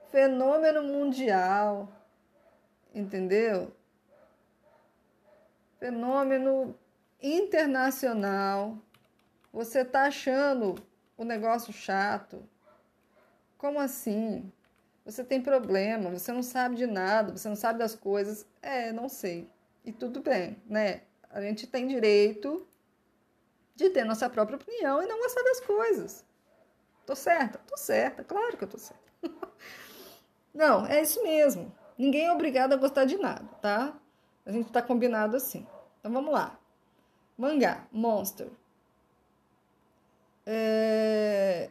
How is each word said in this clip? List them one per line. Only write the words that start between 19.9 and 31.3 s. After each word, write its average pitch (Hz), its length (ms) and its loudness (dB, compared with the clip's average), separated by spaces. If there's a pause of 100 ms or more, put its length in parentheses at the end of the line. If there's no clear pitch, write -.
tudo 247 300 -8
bem, 208 440 -2
né? 214 380 -2 (260)
A - 100 -10
gente 208 280 -6
tem 254 200 -4
direito 220 800 2 (1080)
de 359 140 4
ter 285 140 2
nossa 226 260 -2
própria 220 280 0
opinião 339 460 -2
e 392 40 -4
não 440 120 -4
gostar 494 240 -2
das 508 160 4
coisas. 403 680 -2 (840)
Tô 277 80 -6
certa? 294 440 0
Tô - 180 -12
certa, - 440 0
claro 453 360 -4
que - 80 -8
eu - 20 -8
tô - 100 -16
certa. - 240 -20 (220)
<laughs> - 240 -10 (1080)
Não, 262 320 4
é 294 160 4
isso 320 220 -2
mesmo. 294 480 4 (260)